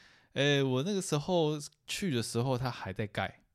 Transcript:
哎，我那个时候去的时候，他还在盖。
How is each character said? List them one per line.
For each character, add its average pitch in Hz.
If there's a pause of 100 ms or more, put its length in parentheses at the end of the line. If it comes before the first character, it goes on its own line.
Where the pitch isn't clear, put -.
(320)
哎， 139
我 131
那 202
个 185
时 156
候 156 (280)
去 -
的 120
时 -
候， 127
他 123
还 -
在 104
盖。 - (120)